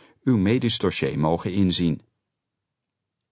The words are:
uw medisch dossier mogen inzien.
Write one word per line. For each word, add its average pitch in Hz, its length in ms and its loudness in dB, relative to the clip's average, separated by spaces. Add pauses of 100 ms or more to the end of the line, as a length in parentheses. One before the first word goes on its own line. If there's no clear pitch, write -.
(240)
uw 127 140 2
medisch 110 400 2
dossier - 420 -2
mogen 82 340 -2
inzien. 87 480 0 (1300)